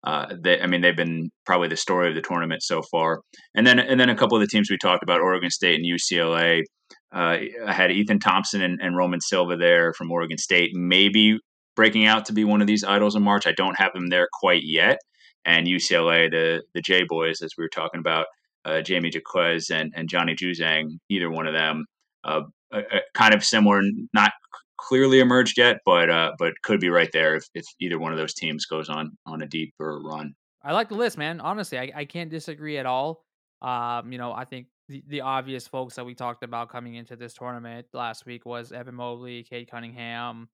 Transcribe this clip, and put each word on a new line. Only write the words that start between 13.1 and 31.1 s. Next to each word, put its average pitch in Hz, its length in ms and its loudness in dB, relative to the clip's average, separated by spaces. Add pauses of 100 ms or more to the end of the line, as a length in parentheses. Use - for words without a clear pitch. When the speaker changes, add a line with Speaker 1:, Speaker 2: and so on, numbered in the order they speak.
Speaker 1:
of 107 60 2
March. 101 240 2
I 82 60 4
don't 92 260 0
have 95 160 2
them 90 140 -4
there 87 220 2 (100)
quite 90 240 4
yet. 80 340 2 (480)
And 85 220 4
U 90 100 2
C - 160 -2
L 85 160 4
A, 82 180 4
the, 82 360 0 (100)
the 87 80 -4
J 90 260 2
Boys, 82 360 -2
as 80 120 -10
we 82 80 -8
were 80 60 -6
talking 80 300 -6
about, 80 260 0 (400)
uh, 78 140 -2
Jamie 85 340 -2
Jaquez 85 580 -2
and, 78 220 -4
and 82 140 -8
Johnny 85 280 -2
Juzang, 82 500 -2 (240)
either 87 200 -2
one 80 180 -6
of 78 60 -4
them, 78 300 -2 (400)
uh, 78 200 -4 (300)
uh, 110 40 -4
uh, 104 220 -4 (140)
kind 110 200 6
of 104 100 2
similar, 104 380 4 (320)
not 104 180 6
c-, - 300 -20 (160)
clearly 131 420 4
emerged 123 380 4
yet, 123 280 6
but, 85 240 4
uh, 82 300 2
but 85 140 0 (100)
could 104 160 0
be 90 80 0
right 85 240 4
there 78 240 2
if, 78 80 -6 (100)
if 82 120 -12 (160)
either 87 180 -4
one 80 140 -6
of 80 40 -6
those 78 160 -6
teams 78 320 -8
goes 78 220 -8
on, 78 380 -10
on 80 160 -12
a 73 60 -12
deeper 78 520 -10
run. 76 320 -12 (320)
Speaker 2:
I 143 80 -8
like 208 160 -2
the 208 80 -10
list, 233 220 -4